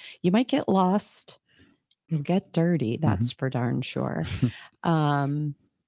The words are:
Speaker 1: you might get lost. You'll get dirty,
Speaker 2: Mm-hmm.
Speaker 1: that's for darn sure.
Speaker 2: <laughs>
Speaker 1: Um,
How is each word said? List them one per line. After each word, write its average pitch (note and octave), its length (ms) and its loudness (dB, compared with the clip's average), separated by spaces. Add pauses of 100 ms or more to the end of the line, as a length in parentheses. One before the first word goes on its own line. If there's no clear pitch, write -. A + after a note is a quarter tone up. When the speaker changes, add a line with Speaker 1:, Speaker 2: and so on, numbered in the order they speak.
(220)
Speaker 1:
you F3+ 100 2
might A#3 160 4
get - 220 0
lost. F#3+ 680 0 (680)
You'll D#3+ 140 -2
get F3+ 320 -2
dirty, E3 440 2
Speaker 2:
Mm-hmm. - 80 -4
Speaker 1:
that's G#2+ 280 2
for C3 160 -4
darn B2+ 320 -2
sure. B2+ 440 -4 (280)
Speaker 2:
<laughs> - 300 -20
Speaker 1:
Um, D3 720 0 (320)